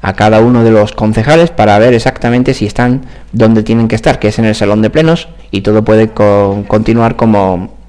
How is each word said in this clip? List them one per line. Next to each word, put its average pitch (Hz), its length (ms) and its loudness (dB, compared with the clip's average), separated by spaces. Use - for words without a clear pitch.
a 98 120 -6
cada 107 260 2
uno 120 240 4
de 113 80 4
los 104 220 2
concejales 113 560 0
para 107 300 2
ver 120 140 4
exactamente 123 600 -2
si 107 120 -6
están 123 360 -2
donde 113 280 2
tienen 113 280 0
que 113 60 -2
estar, 123 240 -2
que 104 100 -2
es - 100 -6
en 113 60 0
el 107 100 0
salón 104 260 0
de 107 80 0
plenos, 160 380 0
y 98 100 -4
todo 107 220 0
puede 110 280 2
co-, 101 540 0
continuar 113 520 0
como 98 560 -2